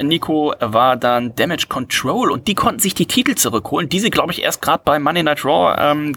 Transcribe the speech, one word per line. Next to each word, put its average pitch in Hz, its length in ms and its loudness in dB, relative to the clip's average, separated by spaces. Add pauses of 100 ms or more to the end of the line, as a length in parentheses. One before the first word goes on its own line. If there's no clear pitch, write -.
Nico, 156 580 0
war 120 360 4
dann 120 380 0
Damage 156 340 -2
Control 143 600 -2
und 156 180 -4
die 208 60 2
konnten - 260 0
sich 190 140 -2
die 180 100 2
Titel - 300 0
zurückholen, 143 560 -2
die 180 100 0
sie, 220 80 0
glaub 160 220 0
ich, - 160 -4
erst 233 160 -4
grad 156 220 0
bei 147 160 2
Monday 160 240 0
Night 151 200 0
Raw, 160 320 4
ähm, 147 400 0